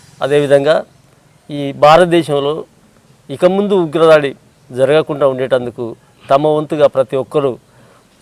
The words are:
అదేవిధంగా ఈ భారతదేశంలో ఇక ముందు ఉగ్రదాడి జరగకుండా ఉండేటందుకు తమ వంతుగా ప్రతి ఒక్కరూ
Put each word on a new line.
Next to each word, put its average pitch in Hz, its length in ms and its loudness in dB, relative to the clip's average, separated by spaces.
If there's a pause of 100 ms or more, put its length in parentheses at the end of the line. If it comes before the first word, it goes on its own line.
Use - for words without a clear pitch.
(220)
అదేవిధంగా 139 640 2 (640)
ఈ 143 220 -8
భారతదేశంలో 151 920 2 (640)
ఇక 139 140 -2
ముందు 196 300 0
ఉగ్రదాడి 160 600 2 (360)
జరగకుండా 143 560 0
ఉండేటందుకు 123 680 -4 (340)
తమ 139 160 2
వంతుగా 151 400 0
ప్రతి 131 300 -4
ఒక్కరూ 135 420 -4 (640)